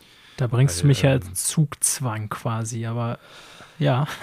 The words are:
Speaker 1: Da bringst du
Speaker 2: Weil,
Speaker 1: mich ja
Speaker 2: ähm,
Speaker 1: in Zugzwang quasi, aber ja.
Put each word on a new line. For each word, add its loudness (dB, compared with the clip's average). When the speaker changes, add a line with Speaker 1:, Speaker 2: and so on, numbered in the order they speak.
Speaker 1:
Da 0
bringst 2
du -6
Speaker 2:
Weil, 6
Speaker 1:
mich 4
ja 6
Speaker 2:
ähm, 0
Speaker 1:
in -12
Zugzwang -2
quasi, -6
aber -4
ja. 2